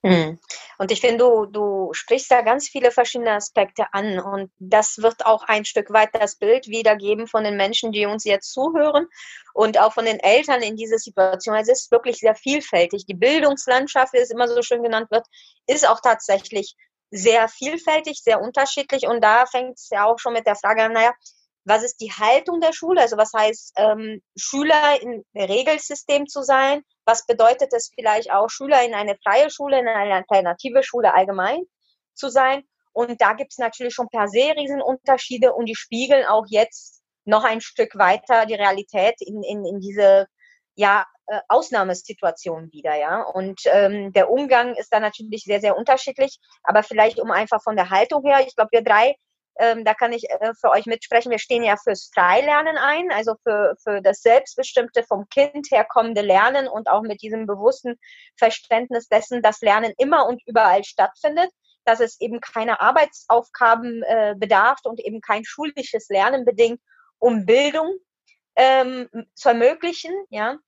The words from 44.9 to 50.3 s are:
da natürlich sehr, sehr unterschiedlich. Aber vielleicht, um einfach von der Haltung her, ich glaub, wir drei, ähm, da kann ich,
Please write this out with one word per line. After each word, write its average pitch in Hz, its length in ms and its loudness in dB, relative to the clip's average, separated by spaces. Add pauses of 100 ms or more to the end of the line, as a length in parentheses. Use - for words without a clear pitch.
da 214 80 2
natürlich 214 440 -8
sehr, 202 160 -2
sehr 202 160 0
unterschiedlich. 262 640 -2 (260)
Aber 208 180 4
vielleicht, 220 380 0
um 220 100 -6
einfach 214 320 -2
von 214 140 -4
der 180 140 -2
Haltung 240 360 0
her, 277 200 4
ich 254 100 -14
glaub, 220 160 0
wir 226 100 4
drei, 226 320 2 (440)
ähm, 226 260 0
da 214 100 2
kann 240 180 -2
ich, 233 180 -10